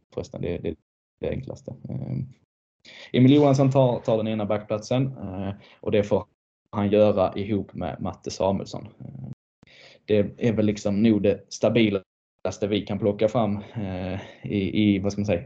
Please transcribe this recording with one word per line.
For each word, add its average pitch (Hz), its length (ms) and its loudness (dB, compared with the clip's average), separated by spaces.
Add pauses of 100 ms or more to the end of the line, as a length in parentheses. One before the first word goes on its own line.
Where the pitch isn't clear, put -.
(140)
förresten, - 280 -10
det, 87 160 -4
det, 82 180 -8 (440)
det - 80 -6
är - 20 -4
det - 60 -4
enklaste. - 400 -12 (140)
Eh, - 260 -8 (1000)
Emil 127 200 8
Johansson 139 380 6
tar, 131 280 4
tar 117 180 0
den 107 100 -2
ena 110 180 -2
backplatsen, 107 600 -2 (120)
eh, 95 320 -8 (320)
och - 100 -4
det 104 120 4
får 101 220 0 (460)
han 104 180 0
göra 104 460 4
ihop 101 380 -4
med 85 280 -8
Matte - 300 -8
Samuelsson. - 560 -4 (120)
Eh, - 300 -14 (760)
det 107 140 2 (180)
är 117 160 0
väl 104 120 2
liksom 104 380 0
nog 110 200 4
det 98 300 -2
stabilaste 107 1120 -2
vi 101 140 -2
kan 101 180 -6
plocka 107 280 2
fram, 107 320 -2 (160)
eh, 95 440 -6 (240)
i, 101 520 2
i, 98 40 0
vad 98 120 -2
ska 101 100 -4
man 98 40 -4
säga, 90 200 0